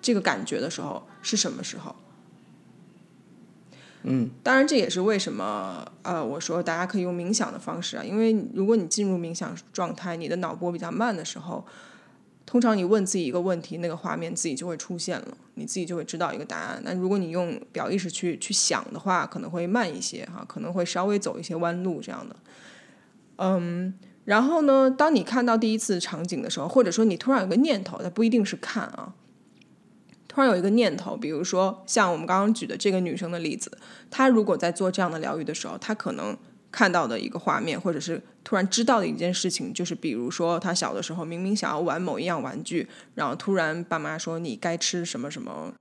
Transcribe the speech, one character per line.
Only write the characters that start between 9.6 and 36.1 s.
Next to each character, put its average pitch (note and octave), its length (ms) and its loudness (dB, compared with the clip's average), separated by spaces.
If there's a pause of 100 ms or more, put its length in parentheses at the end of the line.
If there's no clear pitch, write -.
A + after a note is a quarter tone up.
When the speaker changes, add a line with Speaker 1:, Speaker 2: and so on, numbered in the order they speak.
Speaker 1:
状 F3 240 -4
态， F3 180 -6
你 E3 140 -6
的 E3+ 80 0
脑 E3+ 180 -4
波 F3 160 -4
比 E3+ 80 -6
较 E3+ 140 -8
慢 A3 240 0
的 D#3+ 80 -8
时 - 140 -10
候， - 260 -8 (800)
通 A#3+ 160 2
常 A3+ 160 4
你 F#3 80 2
问 G3+ 200 4
自 F#3 120 -2
己 F3 80 0
一 B2+ 60 0
个 F3 100 0
问 F3 200 0
题， E3 180 -10
那 E3+ 100 -4
个 D#3+ 80 -4
画 E3 200 -6
面 E3+ 160 -6
自 F3 140 -4
己 D3 80 -2
就 D#3+ 140 -6
会 E3 80 -6
出 F3 200 -8
现 D#3+ 220 -4
了， - 180 -12 (180)
你 D3+ 100 -10
自 D#3 100 -8
己 F3+ 120 -4
就 F3 100 -4
会 D#3+ 80 -4
知 - 120 -8
道 E3+ 160 0
一 - 60 -6
个 D3 60 -8
答 E2 140 -8
案。 - 260 -6
那 F3+ 100 -4
如 F#3 140 0
果 G3+ 100 2
你 F3 120 -2
用 E3+ 300 -2 (120)
表 - 180 -4
意 F#3+ 80 2
识 F3+ 100 -4
去， E3+ 300 -4
去 - 140 -6
想 - 400 2
的 D#3+ 80 -10
话， F3+ 260 2
可 - 140 -10
能 - 100 -10
会 E3+ 160 -2
慢 G3 260 2
一 F#3 80 -8
些 - 260 -6
哈， - 200 -14
可 - 140 -10
能 E3+ 120 -6
会 F3+ 120 2
稍 F3+ 220 0
微 G#3 120 2
走 - 220 -4
一 - 20 -10
些 E3 140 -6
弯 E3+ 260 0
路 F3+ 180 -2
这 - 120 -12
样 - 160 -12
的。 - 80 -16 (1040)
嗯， F#3 500 0 (320)
然 G3+ 160 6
后 D#4 220 4
呢， C4+ 260 8
当 D4+ 240 4
你 G3 120 4
看 B3 200 0
到 A#3 140 6
第 A3 140 4
一 A3 60 2
次 G3 200 0
场 F3 280 -6
景 F3 140 -4
的 - 80 -6
时 E3+ 120 -4
候， D3+ 80 -4
或 B3 160 6
者 F3 80 2
说 A3 120 4
你 G3 120 4
突 C4 160 0
然 A#3 100 4
有 F#3 60 -2
个 G#3+ 80 2
念 B3+ 260 4
头， F3 180 -10
它 F3+ 80 -4
不 F#3+ 140 0
一 A3+ 80 6
定 A3 140 6
是 - 120 -4
看 - 280 -6
啊， - 280 -12 (1160)
突 - 120 -2
然 C4+ 80 8
有 G3+ 80 6
一 F3 60 2
个 G3 80 4
念 G#3 260 6
头， - 200 -6
比 - 120 -6
如 D#3 140 -2
说 F#3+ 440 0
像 G3+ 240 4
我 E3 60 2
们 D#3+ 80 -6
刚 F3+ 140 2
刚 G#3 160 4
举 - 100 -4
的 - 120 -6
这 G3 160 2
个 F#3 80 2
女 F3 160 -2
生 E3+ 160 -6
的 E3+ 80 -6
例 D#3+ 160 -2
子， - 200 -10 (340)
她 C4 180 6
如 A3 160 8
果 F#3+ 120 4
在 F3 140 2
做 F#3 220 0
这 F#3+ 100 0
样 F3 80 2
的 D#3+ 80 -6
疗 D#3 200 -4
愈 D#3+ 40 -4
的 D3+ 100 -4
时 - 140 -8
候， E2 120 -10
她 - 140 -4
可 F#3 200 -4